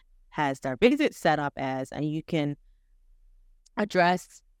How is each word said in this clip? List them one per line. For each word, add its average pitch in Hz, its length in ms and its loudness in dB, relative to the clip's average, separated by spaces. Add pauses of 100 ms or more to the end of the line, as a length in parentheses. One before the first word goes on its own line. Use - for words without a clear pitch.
(300)
has 139 300 -2
their 131 160 -6
visit 277 380 4
set 156 240 2
up 143 180 -4
as, 131 360 -6
and 151 180 -4
you 156 120 -6
can 147 340 -2 (1200)
address 180 640 0 (180)